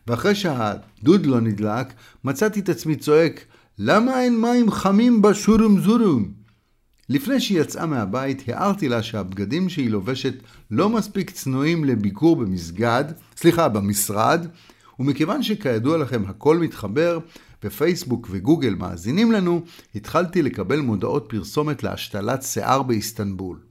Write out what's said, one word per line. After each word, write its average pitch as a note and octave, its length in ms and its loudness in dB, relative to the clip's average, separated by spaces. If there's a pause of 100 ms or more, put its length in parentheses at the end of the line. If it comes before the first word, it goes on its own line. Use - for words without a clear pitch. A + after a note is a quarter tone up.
ואחרי F#3 280 0
שהדוד C#3 880 0
לא C3 140 2
נדלק, G#2+ 540 -2 (300)
מצאתי G3+ 360 -2
את F#3+ 100 -2
עצמי D#3 260 -2
צועק, D3+ 500 2 (340)
"למה A3+ 420 2
אין A#3+ 200 2
מים A#3 300 4
חמים A3 500 4
בשורום G#3 580 4
זורום?" F3 600 2 (680)
לפני F3+ 300 0
שהיא F#3+ 220 0
יצאה - 240 -6
מהבית, C3 640 -4
הערתי F#3+ 420 -2
לה A#2 140 0
שהבגדים G#2 680 -4
שהיא C#3 200 -2
לובשת A2+ 440 -2 (380)
לא D3+ 180 2
מספיק G3+ 400 -2
צנועים D3 560 -2
לביקור A#2+ 500 2
במסגד, G#2 680 -2 (340)
סליחה, E3 320 4
במשרד, G#2+ 800 0 (520)
ומכיוון D#3 440 0
שכידוע C#3 540 0
לכם B2 300 -2
הכל C#3+ 300 2
מתחבר, D#3+ 640 -2 (440)
ופייסבוק B2+ 680 -2
וגוגל A2 440 0
מאזינים F#2 560 0
לנו, F3 300 0 (340)
התחלתי E3 460 -2
לקבל A#2 380 -2
מודעות B2 500 -2
פרסומת B2+ 540 -4
להשתלת G#2 600 -6
שיער B2+ 400 0
באיסטנבול. G2+ 760 -6 (120)